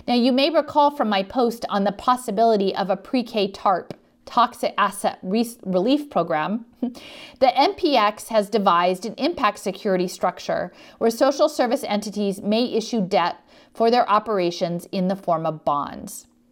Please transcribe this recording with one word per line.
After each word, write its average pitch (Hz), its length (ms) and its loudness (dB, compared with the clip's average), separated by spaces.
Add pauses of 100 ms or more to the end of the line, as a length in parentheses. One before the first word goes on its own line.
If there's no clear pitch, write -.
Now, 240 80 2
you 247 160 4
may 269 180 4
recall 294 420 2
from 277 180 -2
my 196 140 0
post 233 460 -2
on 196 140 0
the 202 80 0
possibility 220 800 2
of 190 160 -4
a 190 80 0
pre-K 220 520 -2
tarp, - 440 -2 (320)
Toxic - 520 0
Asset 202 440 -2
Re-, 226 420 -2
Relief 226 460 0
Program. 170 560 -2 (160)
<laughs> 247 100 -4 (480)
The - 180 4
N 392 180 4
P 302 200 0
X 214 340 2
has 214 200 2
devised 185 560 2
an 214 80 -8
impact 247 460 -2
security 190 480 -2
structure 175 680 -4 (240)
where 226 140 2
social 277 360 2
service 269 360 -2
entities 208 580 -4
may 220 320 -2
issue 226 280 -2
debt 175 360 0 (360)
for 233 160 2
their 240 200 2
operations 180 800 -2
in 185 160 -2
the 190 80 0
form 165 300 -2
of 156 180 -4
bonds. - 640 -6 (240)